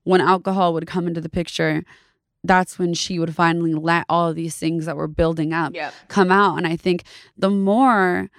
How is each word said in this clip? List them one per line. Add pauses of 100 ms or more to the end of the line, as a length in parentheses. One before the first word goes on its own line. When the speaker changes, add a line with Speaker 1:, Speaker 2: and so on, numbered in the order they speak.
Speaker 1:
when
alcohol
would
come
into
the
picture, (580)
that's
when
she
would
finally
let
all
of
these
things
that
were
building
up
Speaker 2:
Yep. (160)
Speaker 1:
come
out.
And
I
think (340)
the
more